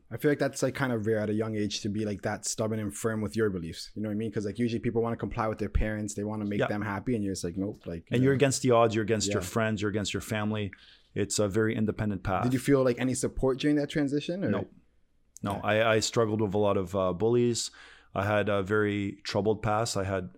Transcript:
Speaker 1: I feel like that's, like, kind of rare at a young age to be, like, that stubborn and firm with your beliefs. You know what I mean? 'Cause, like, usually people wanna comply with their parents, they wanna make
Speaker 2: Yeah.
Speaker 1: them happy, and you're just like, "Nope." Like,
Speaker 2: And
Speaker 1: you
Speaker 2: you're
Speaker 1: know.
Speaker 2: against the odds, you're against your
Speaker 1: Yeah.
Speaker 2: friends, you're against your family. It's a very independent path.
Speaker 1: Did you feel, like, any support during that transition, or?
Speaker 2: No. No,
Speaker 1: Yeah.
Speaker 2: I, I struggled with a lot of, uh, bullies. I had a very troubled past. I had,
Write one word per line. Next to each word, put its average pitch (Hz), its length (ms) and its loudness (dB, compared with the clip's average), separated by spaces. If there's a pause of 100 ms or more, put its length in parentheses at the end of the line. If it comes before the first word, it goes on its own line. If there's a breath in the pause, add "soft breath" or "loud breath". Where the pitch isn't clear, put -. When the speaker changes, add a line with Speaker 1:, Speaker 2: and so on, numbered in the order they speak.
Speaker 1:
I 113 100 -10
feel 147 120 2
like 143 80 0
that's, 143 240 -4
like, 131 140 0
kind 131 160 0
of 110 140 -2
rare 110 120 2
at 104 120 0
a 107 40 0
young 107 220 -2
age 104 240 -2
to 113 80 -4
be, 104 160 -2
like, 104 180 -6
that 107 240 -4
stubborn 110 320 -2
and 104 160 -4
firm 110 260 -2
with 101 160 -4
your 110 140 4
beliefs. 82 440 -8
You 104 80 -6
know 107 60 -4
what 104 60 -4
I 104 40 -2
mean? 113 120 -2
'Cause, 104 160 -4
like, 98 140 -6
usually 117 180 0
people 113 240 0
wanna 117 140 -2
comply 110 320 -2
with 107 100 -2
their 101 100 -2
parents, 107 460 0
they 101 80 -4
wanna 107 220 -4
make 104 160 0
Speaker 2:
Yeah. 107 80 2
Speaker 1:
them 104 140 -2
happy, 104 340 -2
and 101 80 -2
you're 95 100 -2
just - 80 -8
like, 87 140 -4
"Nope." 95 300 -4
Like, 85 260 -8
Speaker 2:
And 120 80 4
Speaker 1:
you 131 60 6
Speaker 2:
you're 139 80 6
Speaker 1:
know. - 20 2
Speaker 2:
against 135 260 4
the 127 80 4
odds, 117 240 6
you're 110 80 2
against 104 300 2
your 101 100 0
Speaker 1:
Yeah. 90 60 -6
Speaker 2:
friends, 110 340 0
you're 104 80 0
against 98 240 -2
your 98 60 -2
family. 107 500 -2 (440 loud breath)
It's 104 260 0
a 104 80 2
very 110 260 2
independent 104 480 -2
path. 95 220 0
Speaker 1:
Did 123 80 2
you 131 80 0
feel, 135 240 4
like, 123 160 2
any 127 140 0
support 127 440 0
during 147 180 2
that 143 140 -2
transition, 147 540 -2
or? 110 60 2
Speaker 2:
No. 104 160 -2 (760)
No, 101 120 -2
Speaker 1:
Yeah. 98 100 -6
Speaker 2:
I, 110 300 4
I 110 60 4
struggled 107 400 0
with 101 140 0
a 104 40 0
lot 101 180 4
of, 95 180 -2
uh, 92 180 2
bullies. 117 600 2 (420 loud breath)
I 98 120 0
had 104 220 2
a 101 140 2
very 101 600 0
troubled 104 380 0
past. 110 340 0
I 98 80 0
had, 95 340 -2